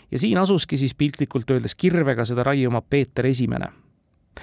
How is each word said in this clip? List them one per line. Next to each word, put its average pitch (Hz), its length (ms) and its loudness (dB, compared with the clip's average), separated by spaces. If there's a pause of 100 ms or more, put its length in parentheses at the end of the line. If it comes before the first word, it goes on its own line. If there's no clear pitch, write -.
(120)
Ja 131 80 -2
siin 202 180 2
asuski 180 400 2
siis 131 180 -2
piltlikult 139 560 -2
öeldes 120 240 -2
kirvega 143 500 2
seda 120 180 -2
raiuma 127 380 0
Peeter 127 440 0
Esimene. 123 420 0 (760)